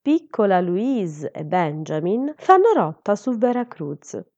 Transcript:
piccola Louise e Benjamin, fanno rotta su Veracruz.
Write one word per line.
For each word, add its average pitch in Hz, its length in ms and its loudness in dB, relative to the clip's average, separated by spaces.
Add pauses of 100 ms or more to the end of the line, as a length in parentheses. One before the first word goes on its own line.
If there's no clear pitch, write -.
piccola 208 600 2
Louise 180 680 -2
e 156 140 -10
Benjamin, 165 920 -2
fanno 381 380 4
rotta 202 400 0
su 240 220 -4
Veracruz. 220 840 -4 (180)